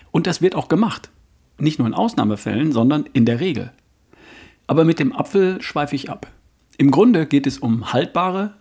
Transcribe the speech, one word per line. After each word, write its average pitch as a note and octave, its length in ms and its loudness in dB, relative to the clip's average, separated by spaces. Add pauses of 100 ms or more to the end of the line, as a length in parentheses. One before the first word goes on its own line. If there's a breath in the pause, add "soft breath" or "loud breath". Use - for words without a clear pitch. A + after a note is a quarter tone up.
(120)
Und E3+ 160 0
das E3+ 140 -4
wird F#3 140 0
auch - 140 -6
gemacht. F#3+ 400 -2 (480)
Nicht D3+ 200 -2
nur A#2+ 100 0
in A2 60 -2
Ausnahmefällen, A#2 760 -2
sondern C3+ 400 2
in A#2 140 2
der A#2+ 160 0
Regel. E3 320 -6 (920 loud breath)
Aber D#3+ 200 2
mit E3 140 2
dem C#3 140 0
Apfel F#3 480 0
schweife D3 320 -6
ich C3+ 160 -8
ab. - 180 -14 (500)
Im C#3+ 120 4
Grunde E3+ 360 4
geht C#3+ 220 0
es C3 100 -2
um A2+ 340 -2
haltbare F#3 680 -2